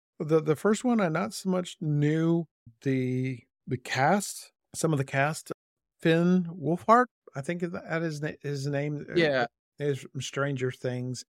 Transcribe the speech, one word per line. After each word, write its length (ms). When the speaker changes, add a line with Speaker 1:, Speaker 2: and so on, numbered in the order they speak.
Speaker 1:
the, 220
the 140
first 280
one, 160
I 80
not 260
so 160
much 300
knew 640
the, 600
the 120
cast, 760
some 180
of 60
the 60
cast. 480
Finn 440
Wolfhard, 640
I 80
think 200
that 400
is 200
na-, 100
his 240
name, 460
uh, 20
Speaker 2:
Yeah. 320
Speaker 1:
is 220
from 200
Stranger 500
Things. 580